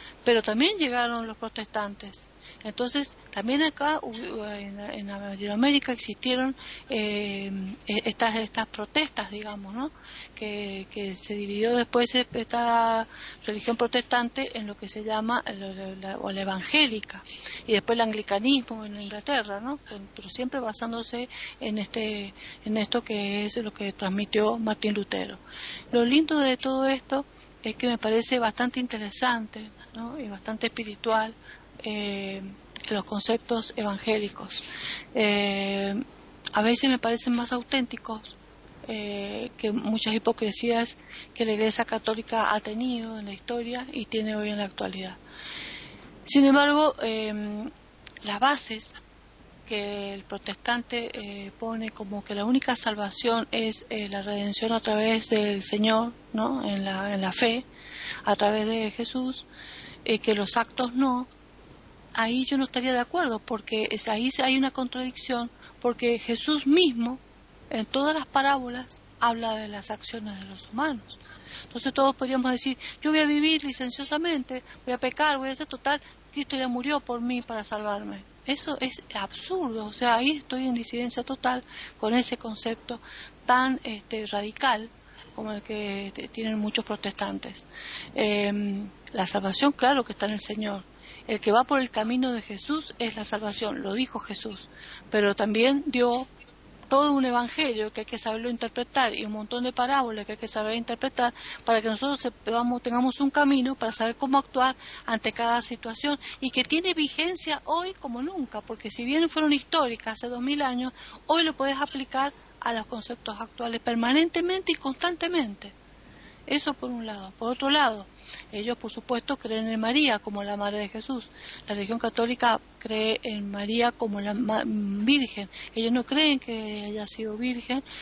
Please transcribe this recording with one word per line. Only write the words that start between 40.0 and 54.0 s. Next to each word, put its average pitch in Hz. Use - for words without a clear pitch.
hipocresías 233
que -
la 220
Iglesia 220
Católica 220
ha 214
tenido 226
en 208
la 202
historia 240
y 226
tiene 214
hoy 208
en 208
la 202
actualidad. 190
Sin 277
embargo, 285
eh, 214
las 208
bases 254
que 202
el 196
protestante, 233
eh, 202
pone 226
como 202
que 208
la 202
única 254
salvación 220
es, 220
eh, 214